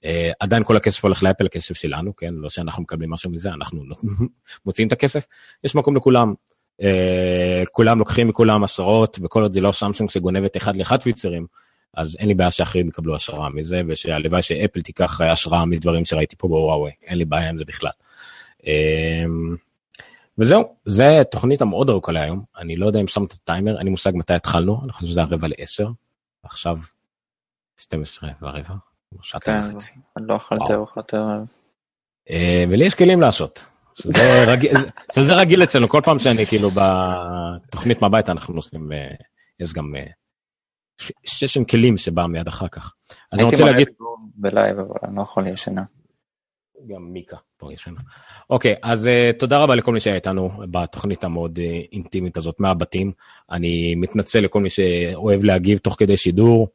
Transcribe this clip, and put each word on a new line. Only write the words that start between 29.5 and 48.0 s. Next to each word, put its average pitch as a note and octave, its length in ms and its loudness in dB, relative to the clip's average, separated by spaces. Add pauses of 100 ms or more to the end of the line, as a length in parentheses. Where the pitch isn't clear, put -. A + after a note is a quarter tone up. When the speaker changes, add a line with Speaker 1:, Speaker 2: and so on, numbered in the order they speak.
Speaker 2:
כן, G#2 120 -8
Speaker 1:
וחצי. G#2 160 -18 (260)
Speaker 2:
לא A2 180 -4
אכלתי G#2+ 280 -4
Speaker 1:
וואו. - 100 0
Speaker 2:
ארוחת G#2+ 400 -6
ערב. G#2+ 320 -4 (840)
Speaker 1:
אה, F2 400 2
ולי A2 160 4
יש G3 100 0
כלים F3+ 260 6
לעשות. A2 440 0 (300)
שזה B2 500 6
<laughs> A2 60 6
רגיל, B2+ 200 4 (440)
שזה C#3 200 6
רגיל F3+ 280 6
אצלנו, B2 260 4
כל D3+ 160 4
פעם D3+ 140 4
שאני A2+ 260 2
כאילו G#2 240 2
בתוכנית F#2 1300 -2
מהבית G#2 280 2
אנחנו F2 240 -6
נוסעים, D#2 380 -10
אה, C#2+ 160 -10 (520)
יש E2 140 -8
גם, D2 220 -8
אה, C2 100 -12 (960)
ש-, - 100 -16 (120)
ששן - 400 -2
כלים A#2 340 4
שבא F2 280 -2
מיד E2+ 220 -6
אחר - 200 -8
כך. - 260 -14 (160)
אז - 60 -20 (180)
אני G2+ 80 2
Speaker 2:
הייתי A#2 100 6
Speaker 1:
רוצה D3 120 6
Speaker 2:
מלא C#3 80 6
Speaker 1:
להגיד C3+ 160 4
Speaker 2:
דיבור A#2 300 -14 (180)
בלייב, G2+ 440 0
אבל F#2+ 240 -8
אני G2 120 -10
לא G2 60 -6
יכול G2 260 -4
ישנה. F#2+ 360 -8 (1040)
Speaker 1:
גם F2+ 260 -16
מיקה F2 240 -18 (200)
פה C#2+ 160 -20
ישנה. E2+ 260 -18 (500)